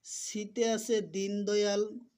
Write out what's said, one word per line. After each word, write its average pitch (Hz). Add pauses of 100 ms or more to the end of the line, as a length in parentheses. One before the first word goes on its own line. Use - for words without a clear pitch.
সিতে -
আছে 226
দীনদয়াল 202 (340)